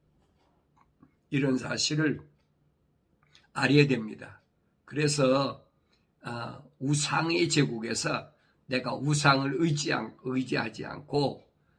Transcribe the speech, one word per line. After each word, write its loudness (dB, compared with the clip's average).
이런 2
사실을 -2
알아야 6
됩니다. -4
그래서, 0
아, -12
우상의 0
제국에서 -2
내가 -2
우상을 2
의지 0
않-, -4
의지하지 -4
않고 -4